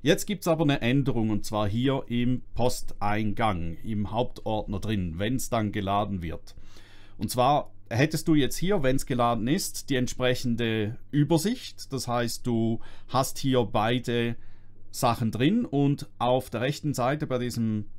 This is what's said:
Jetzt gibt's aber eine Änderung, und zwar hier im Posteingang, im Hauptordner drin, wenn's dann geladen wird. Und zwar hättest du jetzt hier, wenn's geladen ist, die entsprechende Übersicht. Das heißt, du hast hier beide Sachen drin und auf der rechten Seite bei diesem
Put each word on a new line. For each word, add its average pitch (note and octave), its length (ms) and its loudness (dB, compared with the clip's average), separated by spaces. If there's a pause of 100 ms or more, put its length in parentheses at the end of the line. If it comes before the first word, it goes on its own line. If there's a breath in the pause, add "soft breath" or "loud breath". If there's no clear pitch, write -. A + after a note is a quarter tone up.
Jetzt D#3+ 220 4
gibt's G3 220 -2
aber E3 160 4
eine C#3+ 160 4
Änderung, A#2+ 500 2
und G#2 140 2
zwar G#2+ 240 0
hier B2+ 400 2
im A#2+ 340 2 (140)
Posteingang, G#2 1300 0
im G#2 260 -2
Hauptordner G#2+ 680 -2
drin, F2+ 380 -2
wenn's A#2+ 300 -2
dann A2 220 0
geladen G2 520 -2
wird. - 340 -8 (640 loud breath)
Und - 120 -4
zwar C3 400 2 (180)
hättest C#3+ 380 2
du E3 80 6
jetzt C3 220 4
hier, F#3 260 2
wenn's C3 240 2
geladen A#2+ 400 0
ist, - 440 -2
die C#3 40 2
entsprechende A#2+ 1040 0 (140)
Übersicht. D#3+ 800 0
Das C3 160 -6
heißt, A#2+ 360 -2
du A2+ 360 0 (260 loud breath)
hast - 320 0
hier B2+ 260 2
beide A#2 720 0 (560 soft breath)
Sachen A#2 400 0
drin D3+ 340 4
und C#3+ 440 2 (100)
auf B2+ 320 2
der A2+ 120 -2
rechten D3 320 -2
Seite C#3 340 0
bei B2+ 100 0
diesem A2+ 460 -2 (140)